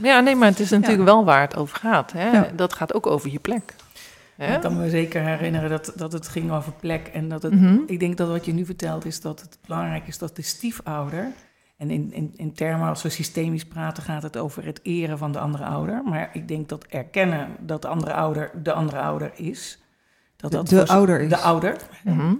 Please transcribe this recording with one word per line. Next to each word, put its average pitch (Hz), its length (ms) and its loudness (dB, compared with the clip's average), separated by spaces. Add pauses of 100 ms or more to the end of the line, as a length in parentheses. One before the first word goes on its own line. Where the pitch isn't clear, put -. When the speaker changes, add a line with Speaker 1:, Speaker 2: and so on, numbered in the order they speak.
Speaker 1:
Ja, 254 180 8
nee, 262 160 6
maar 233 140 8
het 190 100 4
is 202 100 0
natuurlijk 214 300 6
Speaker 2:
Ja. 185 60 4
Speaker 1:
wel 208 200 10
waar 139 160 8
het 143 140 -2
over 147 220 -6
gaat, 208 340 0
hè? 175 200 -2
Speaker 2:
Ja. 214 240 6
Speaker 1:
Dat 180 180 0
gaat - 200 -4
ook 214 140 -2
over 147 240 0
je 143 80 -8
plek. - 360 -6 (600)
Hè? 147 200 -2
Speaker 3:
Ik 311 60 0
kan 175 160 -2
me 170 120 -2
zeker 165 320 0
herinneren 160 480 -2
dat, 156 260 -6
dat 160 180 -8
het 165 140 -10
ging 165 240 -4
over 151 200 -4
plek 165 360 -6
en 160 220 -8
dat 160 140 -6
het, 160 100 0
Speaker 1:
Mhm. 190 240 8 (100)
Speaker 3:
ik 180 120 -6
denk 175 180 -2
dat 175 100 -2
wat 165 180 -4
je 165 80 -4
nu 175 120 -2
vertelt 160 400 -8
is 160 160 -10
dat 156 200 -10
het - 160 -20 (100)
belangrijk 165 400 -6
is 160 100 -14
dat 160 180 -10
de 165 60 -10
stiefouder, 160 920 -6 (460)
en 151 120 -8
in, 151 240 -4
in, 156 220 -6
in 156 180 -8
termen 160 340 -2
als 156 140 -4
we 160 80 -4
systemisch 160 560 -4
praten 160 380 -10
gaat 151 200 -8
het 151 140 -10
over 151 280 -8
het 175 180 -10
eren 165 340 -4
van 147 140 -4
de 139 80 -6
andere 147 260 -4
ouder. 175 380 -4
Maar 170 300 -4
ik 160 140 -10
denk 156 220 -6
dat - 160 -10
erkennen 160 640 -2 (120)
dat 156 220 -8
de 127 60 -8
andere 151 260 -4
ouder 156 380 -2 (120)
de 156 100 -2
andere 151 260 -2
ouder 151 360 -4
is. - 440 -10 (560)
Dat - 160 -8
Speaker 2:
De, 156 60 0
Speaker 3:
dat 160 120 -2
Speaker 2:
de 185 80 8
Speaker 3:
voor 185 100 8
z-, - 20 -2
Speaker 2:
ouder 185 320 6
is. 156 80 0
Speaker 3:
de - 80 4
ouder. 165 380 2 (280)
Speaker 1:
Mhm. 165 360 2